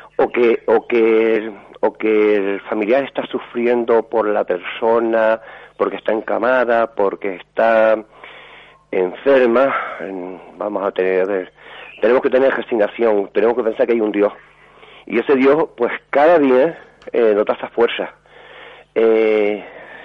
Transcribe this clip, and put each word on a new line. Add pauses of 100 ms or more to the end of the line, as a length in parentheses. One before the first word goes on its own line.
(180)
o
que,
o
que
el, (280)
o
que
el
familiar
está
sufriendo
por
la
persona, (380)
porque
está
encamada,
porque
está (880)
enferma, (240)
en, (160)
vamos
a
tener,
a
ver, (480)
tenemos
que
tener
resignación,
tenemos
que
pensar
que
hay
un
Dios. (720)
Y
ese
Dios,
pues, (180)
cada
día, (320)
eh,
nos
da
esa
fuerza. (800)
Eh, (400)